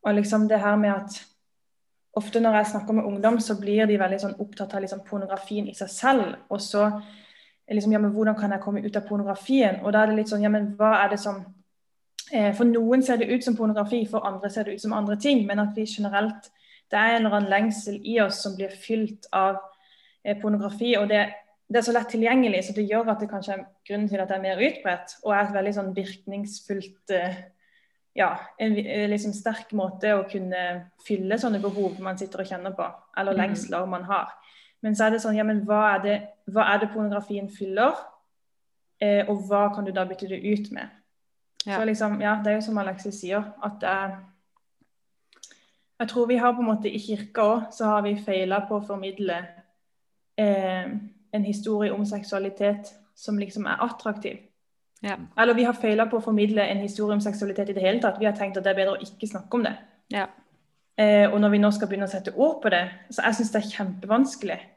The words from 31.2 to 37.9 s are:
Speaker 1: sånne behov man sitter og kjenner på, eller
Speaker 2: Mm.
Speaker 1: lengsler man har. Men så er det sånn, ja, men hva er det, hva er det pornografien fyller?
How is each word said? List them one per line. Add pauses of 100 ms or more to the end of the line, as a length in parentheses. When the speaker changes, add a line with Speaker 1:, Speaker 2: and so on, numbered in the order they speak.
Speaker 1:
sånne
behov
man
sitter
og
kjenner
på, (300)
eller
Speaker 2:
Mm.
Speaker 1:
lengsler
man
har. (500)
Men
så
er
det
sånn,
ja,
men
hva
er
det, (200)
hva (100)
er
det
pornografien
fyller? (1080)